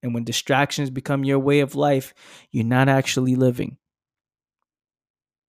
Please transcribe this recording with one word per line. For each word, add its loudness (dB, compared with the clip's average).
And -6
when -6
distractions -2
become -4
your 2
way 2
of -2
life, 0
you're -2
not 2
actually 2
living. 0